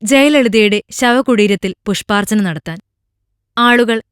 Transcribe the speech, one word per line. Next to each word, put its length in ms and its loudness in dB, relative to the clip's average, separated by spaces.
ജയലളിതയുടെ 880 2
ശവകുടീരത്തിൽ 840 0
പുഷ്പാർച്ചന 560 -2
നടത്താൻ. 360 -8
ആളുകൾ 440 2